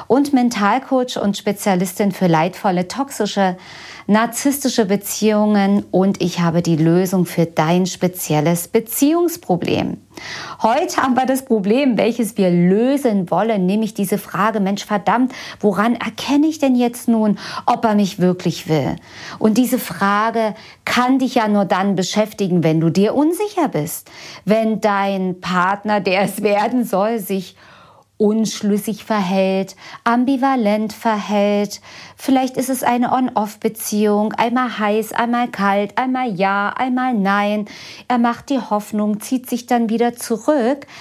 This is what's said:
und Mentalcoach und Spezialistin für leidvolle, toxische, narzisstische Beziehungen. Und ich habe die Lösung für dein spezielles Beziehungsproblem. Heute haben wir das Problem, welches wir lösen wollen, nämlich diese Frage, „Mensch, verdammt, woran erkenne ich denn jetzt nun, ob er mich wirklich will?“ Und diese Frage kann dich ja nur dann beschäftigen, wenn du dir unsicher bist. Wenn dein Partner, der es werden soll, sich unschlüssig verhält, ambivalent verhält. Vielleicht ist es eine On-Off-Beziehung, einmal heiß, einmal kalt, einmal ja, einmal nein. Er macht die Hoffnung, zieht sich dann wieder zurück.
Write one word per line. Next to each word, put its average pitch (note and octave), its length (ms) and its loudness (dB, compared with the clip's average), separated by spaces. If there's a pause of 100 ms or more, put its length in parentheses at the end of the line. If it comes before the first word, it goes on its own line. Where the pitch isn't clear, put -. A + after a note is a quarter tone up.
und C#4+ 260 2
Mentalcoach B3 880 0
und G3+ 160 0
Spezialistin G3+ 720 0
für F3+ 160 0
leidvolle, F3+ 600 0
toxische, G3+ 680 -2 (500)
narzisstische A#3 800 0
Beziehungen. G3+ 1040 2
Und F#3+ 300 2
ich F3 180 -2
habe E3+ 220 2
die E3+ 160 2
Lösung F3 480 2
für E3+ 200 0
dein E3+ 400 0
spezielles F3 840 -2
Beziehungsproblem. C#4+ 1300 0 (640)
Heute C4+ 400 0
haben B3+ 140 2
wir B3+ 100 0
das C4 200 -2
Problem, A3 520 2
welches G#3+ 400 -2
wir F#3 120 4
lösen G3+ 840 2
wollen, G3 340 0
nämlich G#3 280 0
diese - 240 -2
Frage, G#3 420 -2
„Mensch, G3 260 -2
verdammt, G#3+ 480 0 (260)
woran G#3+ 360 2
erkenne C#4+ 520 0
ich D#4 120 -2
denn C4+ 160 4
jetzt A#3+ 320 0
nun, A3 300 2 (280)
ob B3 200 0
er G#3+ 100 4
mich G3+ 240 0
wirklich F3+ 480 0
will?“ D#3 280 0 (420)
Und A3 200 2
diese B3+ 220 2
Frage G#3 760 0 (300)
kann B3+ 340 2
dich B3+ 160 0
ja A3 120 2
nur G#3 180 4
dann G3 300 2
beschäftigen, F#3+ 680 0
wenn D#3+ 180 4
du E3 80 4
dir F#3+ 260 2
unsicher E4+ 540 0
bist. - 400 -6 (360)
Wenn A3 360 2
dein G3 580 0
Partner, F#3+ 600 0
der F#3 220 2
es G3 200 -4
werden G#3 400 2
soll, G#3+ 360 0
sich F#3+ 360 -6 (640)
unschlüssig G#3 880 0
verhält, F#3+ 720 0 (260)
ambivalent A#3+ 880 2
verhält. G3+ 880 0 (380)
Vielleicht C4 400 0
ist C4 120 -4
es C4 140 -4
eine B3 300 2
On-Off-Beziehung, G#3+ 1200 0
einmal A#3 440 0
heiß, G#3+ 360 0
einmal A#3+ 340 0
kalt, G3+ 500 0
einmal B3+ 380 -2
ja, G3 400 0
einmal B3+ 380 -2
nein. G3+ 520 0 (440)
Er B3 80 2
macht A#3 320 0
die C#4 100 0
Hoffnung, G#3 600 -2
zieht B3+ 280 -4
sich A#3+ 180 -6
dann A#3+ 220 2
wieder A#3 260 0
zurück. B3+ 720 0 (160)